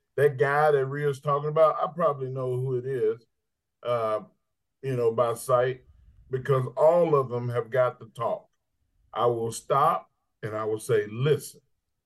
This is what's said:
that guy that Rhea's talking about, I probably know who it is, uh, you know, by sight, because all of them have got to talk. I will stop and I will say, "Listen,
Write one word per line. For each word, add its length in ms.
that 220
guy 320
that 160
Rhea's 340
talking 300
about, 260
I 180
probably 360
know 260
who 200
it 100
is, 400
uh, 380
you 140
know, 160
by 220
sight, 500
because 440
all 400
of 140
them 220
have 180
got 320
to 60
talk. 320
I 140
will 260
stop 580
and 140
I 80
will 160
say, 280
"Listen, 520